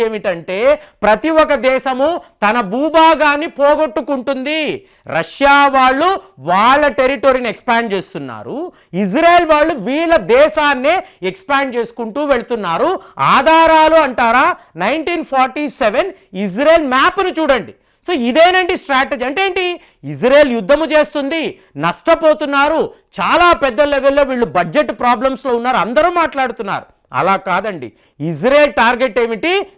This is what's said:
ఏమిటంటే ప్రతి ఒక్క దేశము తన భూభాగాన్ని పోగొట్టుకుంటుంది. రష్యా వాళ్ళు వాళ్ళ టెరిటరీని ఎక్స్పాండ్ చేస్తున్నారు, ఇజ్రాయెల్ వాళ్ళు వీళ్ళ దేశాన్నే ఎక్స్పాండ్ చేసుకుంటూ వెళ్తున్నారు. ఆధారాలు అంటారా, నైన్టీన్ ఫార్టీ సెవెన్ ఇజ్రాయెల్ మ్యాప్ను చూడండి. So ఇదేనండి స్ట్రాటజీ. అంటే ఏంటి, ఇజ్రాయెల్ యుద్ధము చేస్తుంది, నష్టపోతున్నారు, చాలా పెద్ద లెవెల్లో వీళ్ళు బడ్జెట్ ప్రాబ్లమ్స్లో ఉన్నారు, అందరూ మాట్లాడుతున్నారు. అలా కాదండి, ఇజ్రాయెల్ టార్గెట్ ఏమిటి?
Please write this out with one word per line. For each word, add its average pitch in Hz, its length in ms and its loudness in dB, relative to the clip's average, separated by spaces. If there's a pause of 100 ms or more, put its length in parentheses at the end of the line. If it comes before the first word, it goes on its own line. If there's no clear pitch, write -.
ఏమిటంటే 185 520 -6 (460)
ప్రతి 214 260 0 (120)
ఒక్క 302 120 -4 (140)
దేశము 262 400 -2 (360)
తన 214 120 0 (160)
భూభాగాన్ని 302 760 2 (100)
పోగొట్టుకుంటుంది. 285 1000 -2 (580)
రష్యా 277 380 2 (200)
వాళ్ళు 269 340 2 (400)
వాళ్ళ 233 320 4 (180)
టెరిటరీని 254 540 -2
ఎక్స్పాండ్ 233 400 -2
చేస్తున్నారు, 139 640 -8 (460)
ఇజ్రాయెల్ 330 500 4
వాళ్ళు 311 200 2 (140)
వీళ్ళ 320 280 0 (200)
దేశాన్నే 294 580 2 (360)
ఎక్స్పాండ్ 269 480 -2
చేసుకుంటూ 233 440 -6 (120)
వెళ్తున్నారు. 226 580 -2 (440)
ఆధారాలు 320 600 6 (100)
అంటారా, 247 380 2 (380)
నైన్టీన్ 311 480 -4
ఫార్టీ 269 340 -2 (160)
సెవెన్ 262 280 0 (360)
ఇజ్రాయెల్ 285 500 2
మ్యాప్ను - 440 0
చూడండి. 247 340 -2 (320)
So 359 80 -2 (120)
ఇదేనండి 359 540 4
స్ట్రాటజీ. 262 480 -4
అంటే 285 180 -4
ఏంటి, 381 180 -4 (460)
ఇజ్రాయెల్ 262 460 4
యుద్ధము 277 360 0
చేస్తుంది, 302 480 -2 (440)
నష్టపోతున్నారు, 302 960 0 (400)
చాలా 277 300 2 (140)
పెద్ద 262 180 0 (120)
లెవెల్లో 277 360 2
వీళ్ళు 247 180 -2 (100)
బడ్జెట్ 180 440 0
ప్రాబ్లమ్స్లో 254 580 -2
ఉన్నారు, 240 260 -2
అందరూ 302 260 0 (100)
మాట్లాడుతున్నారు. 240 680 -4 (340)
అలా 185 140 2 (140)
కాదండి, 180 400 -4 (420)
ఇజ్రాయెల్ 254 500 2
టార్గెట్ 240 440 0
ఏమిటి? 226 280 -4 (260)